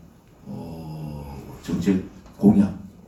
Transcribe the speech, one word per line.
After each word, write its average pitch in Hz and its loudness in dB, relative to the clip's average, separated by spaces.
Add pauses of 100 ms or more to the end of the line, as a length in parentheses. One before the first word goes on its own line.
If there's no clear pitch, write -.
(460)
어, 78 -12
정책 - 0 (300)
공약 101 6 (280)